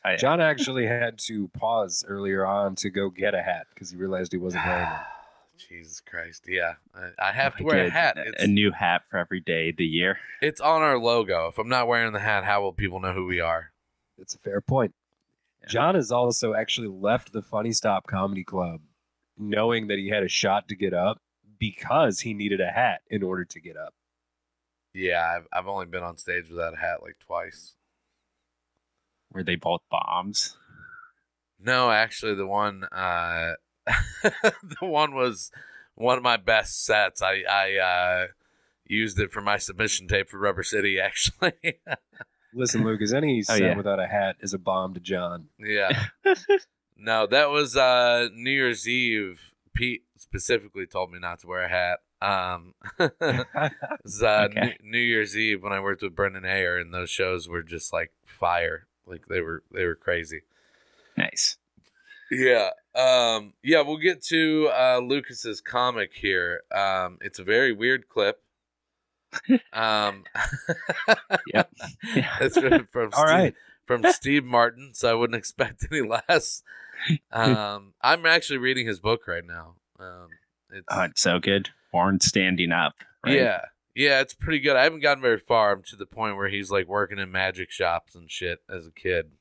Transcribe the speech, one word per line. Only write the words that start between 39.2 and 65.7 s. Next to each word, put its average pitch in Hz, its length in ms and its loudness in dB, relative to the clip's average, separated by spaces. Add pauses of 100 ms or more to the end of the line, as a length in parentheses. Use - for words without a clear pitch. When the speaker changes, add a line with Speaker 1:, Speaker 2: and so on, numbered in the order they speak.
Speaker 3:
for 107 80 -6
my 101 180 0
submission 98 500 -4
tape 98 200 0
for 98 100 -16
Rubber 95 240 0
City, 98 380 0
<laughs> - 0 -
actually. - 800 -2 (760)
Speaker 2:
Listen, 117 300 0
Lucas, 107 280 0
any 139 280 2
Speaker 1:
Oh, - 20 -4
Speaker 2:
set 104 200 2
Speaker 1:
yeah. 90 140 2
Speaker 2:
without 98 240 -2
a 90 60 -2
hat 98 340 0
is 98 140 -6
a 95 40 -6
bomb 92 360 -2
to 87 60 -10
John. 87 480 -6 (100)
Speaker 3:
Yeah. 104 480 -2 (180)
Speaker 1:
<laughs> 381 100 4 (640)
Speaker 3:
No, 110 280 0
that 143 240 4
was, 143 260 0
uh, 123 560 4
New 117 180 -6
Year's 127 380 0
Eve. 110 640 -2 (220)
Pete 123 300 -4 (120)
specifically 101 720 -4
told 90 260 -6
me 90 60 -18
not 87 220 -10
to - 60 -20
wear 90 180 -6
a 90 40 -6
hat. 90 300 0 (240)
Um, 90 500 -2 (140)
<laughs> - 120 -18
it 139 460 0 (580)
was, 107 200 -6
uh, 107 280 4
Speaker 1:
Okay. 107 320 -2
Speaker 3:
New, 107 100 -14
New 117 60 0
Year's 110 380 0
Eve 107 260 0
when 98 120 -4
I 98 60 -2
worked 98 200 -2
with 90 160 -6
Brendan 95 300 -2
Ayer, 92 320 0
and 85 160 -8
those 90 160 -6
shows 90 400 -2
were 85 120 -4
just, 82 300 -10
like, 82 200 -4 (120)
fire. 85 640 -2 (200)
Like, 87 220 -18
they 92 140 -2
were, 82 280 -8
they 95 140 -4
were 85 100 -2
crazy. 82 460 -4 (800)
Speaker 1:
Nice. - 400 -2 (720)
Speaker 3:
Yeah. 123 400 4 (240)
Um, 117 580 4 (100)
yeah, 151 200 6
we'll 151 160 -2
get 160 300 0
to, 156 440 4
uh, 127 320 4
Lucas's 123 560 -4
comic 123 540 -2